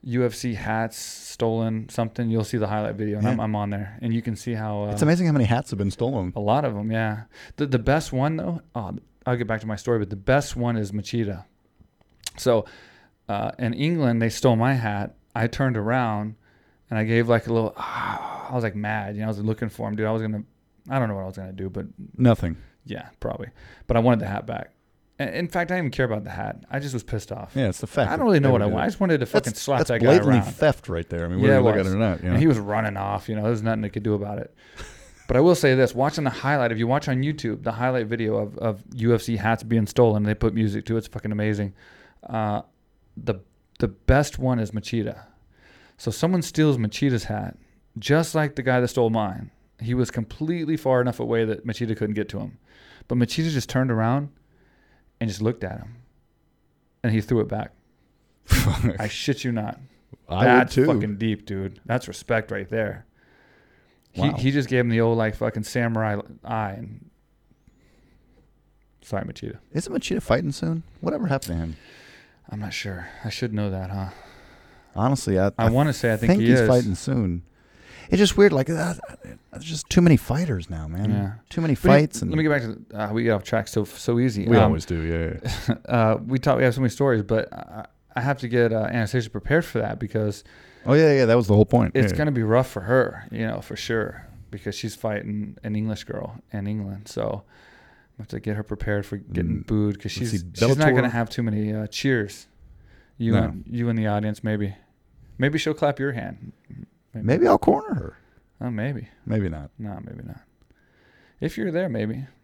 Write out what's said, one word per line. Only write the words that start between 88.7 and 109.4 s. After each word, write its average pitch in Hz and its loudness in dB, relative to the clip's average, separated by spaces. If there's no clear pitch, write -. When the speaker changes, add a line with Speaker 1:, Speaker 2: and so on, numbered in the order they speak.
Speaker 1:
uh, 113 0
Anastasia 113 0
prepared 151 0
for - -4
that 107 -4
because 107 -2
Speaker 2:
Oh, 127 6
yeah, 156 8
yeah, 135 6
that 113 6
was 120 4
the 101 6
whole 107 10
point. 120 4
Speaker 1:
it's 117 4
Speaker 2:
Yeah. - -2
Speaker 1:
gonna 151 0
be 120 0
rough 113 4
for - -8
her, 120 0
you 113 -4
know, 110 -6
for 107 -12
sure, - -4
because 104 -8
she's - -8
fighting 104 -6
an 107 -4
English 107 -4
girl - -10
in 101 -6
England. 104 -6
So - -6
I 113 -12
have 107 -16
to 110 -10
get 104 -4
her 107 -6
prepared 101 -4
for 104 -8
getting 110 -4
Speaker 2:
Mm. 92 -10
Speaker 1:
booed 104 0
'cause - -20
Speaker 2:
Let's 120 -4
Speaker 1:
she's, 104 -2
Speaker 2:
see, 87 -12
Speaker 1:
she's 131 4
not 151 6
gonna 127 4
Speaker 2:
Bellator? 117 -4
Speaker 1:
have 117 -2
too - -4
many, 107 0
uh, 107 -4
cheers. 117 -2
You 113 2
Speaker 2:
No. 98 4
Speaker 1:
and, 78 -6
you 120 -2
in 113 0
the 110 0
audience, 104 -2
maybe. 104 -2
Maybe 147 0
she'll 151 -2
clap 147 0
your 139 -2
hand. - -10
Maybe. 110 -6
Speaker 2:
Maybe 160 4
I'll - 6
corner - 2
her. - -6
Speaker 1:
Oh, 123 -6
maybe. 117 -6
Speaker 2:
Maybe 107 0